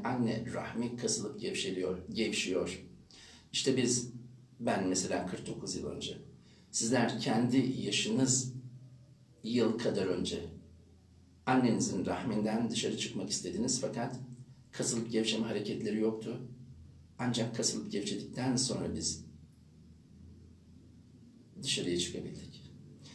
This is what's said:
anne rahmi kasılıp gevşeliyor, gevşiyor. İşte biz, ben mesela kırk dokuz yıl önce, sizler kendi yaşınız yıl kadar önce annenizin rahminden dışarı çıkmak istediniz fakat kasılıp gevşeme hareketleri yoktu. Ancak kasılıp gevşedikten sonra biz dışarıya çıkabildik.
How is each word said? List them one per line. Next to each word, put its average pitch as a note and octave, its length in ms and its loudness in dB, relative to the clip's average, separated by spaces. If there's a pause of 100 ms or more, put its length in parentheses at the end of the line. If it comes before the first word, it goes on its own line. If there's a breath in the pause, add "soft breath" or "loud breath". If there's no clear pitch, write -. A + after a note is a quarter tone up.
anne A#2+ 500 2
rahmi - 420 -2
kasılıp G#2 440 -2
gevşeliyor, F#2 580 -2 (120)
gevşiyor. F#2+ 800 0 (640 loud breath)
İşte B2+ 260 2
biz, B2 360 2 (460)
ben G#2 280 2
mesela F2+ 380 2
kırk F2+ 220 -6
dokuz - 280 -4
yıl - 100 -4
önce, - 320 -6 (540 loud breath)
sizler A#2+ 480 4
kendi B2 380 4 (240)
yaşınız A2+ 720 2 (880)
yıl A2 340 4
kadar G2 280 2
önce F2 400 0 (1000)
annenizin A2 600 4
rahminden G#2+ 640 0
dışarı - 280 0
çıkmak - 320 -4
istediniz G#2+ 520 0
fakat A#2 380 -2 (520 loud breath)
kasılıp A2+ 400 -2
gevşeme A2 340 2
hareketleri G#2 520 0
yoktu. A2 440 0 (800)
Ancak A#2+ 360 2
kasılıp - 360 0
gevşedikten A#2 640 0
sonra F2 400 0
biz - 300 -2 (2250)
dışarıya F2 360 0
çıkabildik. - 760 -8 (420 loud breath)